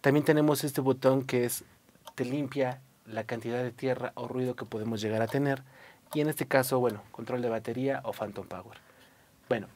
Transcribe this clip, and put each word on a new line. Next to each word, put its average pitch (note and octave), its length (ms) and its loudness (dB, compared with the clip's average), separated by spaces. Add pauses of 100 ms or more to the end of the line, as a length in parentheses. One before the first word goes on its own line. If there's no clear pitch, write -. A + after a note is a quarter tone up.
También C#3+ 240 6
tenemos D3+ 380 6
este C#3+ 180 0
botón C3 420 4
que B2 220 2
es, - 180 -4 (520)
te C3 100 -2
limpia C3+ 560 -2 (240)
la A2 200 -8
cantidad A#2 360 -4
de B2 100 -2
tierra B2 440 -4
o A#2+ 120 -8
ruido B2 280 -2
que A#2+ 100 -8
podemos A2 360 -4
llegar A2 200 0
a A2+ 60 2
tener, C#3 340 0 (500)
y D3+ 100 0
en D3+ 80 2
este D3+ 180 -4
caso, C3 320 2
bueno, A2 320 0
control B2 320 -6
de A#2+ 60 -2
batería B2+ 540 -2
o A2 100 -6
phantom G2+ 340 -8
power. - 320 -14 (680)
Bueno, A2 280 -2